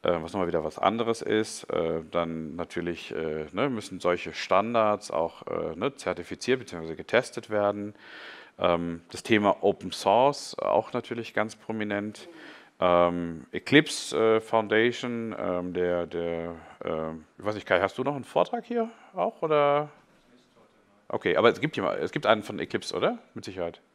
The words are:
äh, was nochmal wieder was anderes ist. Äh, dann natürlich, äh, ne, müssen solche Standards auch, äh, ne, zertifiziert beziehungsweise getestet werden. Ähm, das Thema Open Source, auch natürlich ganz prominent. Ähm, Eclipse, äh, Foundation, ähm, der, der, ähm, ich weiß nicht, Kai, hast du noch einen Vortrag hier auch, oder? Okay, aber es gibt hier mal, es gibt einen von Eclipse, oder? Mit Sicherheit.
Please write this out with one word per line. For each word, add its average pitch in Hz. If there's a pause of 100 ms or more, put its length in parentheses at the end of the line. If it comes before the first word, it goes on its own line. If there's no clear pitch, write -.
äh, 87
was 82
nochmal 95
wieder 82
was 78
anderes 113
ist. -
Äh, 82 (100)
dann 82
natürlich, 85
äh, 78
ne, 110
müssen 104
solche 87
Standards 107
auch, -
äh, 82
ne, 120
zertifiziert 92
beziehungsweise 82
getestet 110
werden. 104 (640)
Ähm, 85 (100)
das -
Thema 104
Open 92
Source, 123
auch -
natürlich 117
ganz 110
prominent. 104 (500)
Ähm, 87
Eclipse, -
äh, 110
Foundation, 113
ähm, 90
der, 87
der, 85 (300)
ähm, 80 (140)
ich -
weiß 107
nicht, 98
Kai, 90
hast 98
du 127
noch 143
einen 127
Vortrag 202
hier 233 (240)
auch, 185
oder? 147 (1200)
Okay, -
aber 107
es 92
gibt 156
hier -
mal, 60
es 80
gibt -
einen 107
von -
Eclipse, -
oder? 165 (160)
Mit 110
Sicherheit. 90 (140)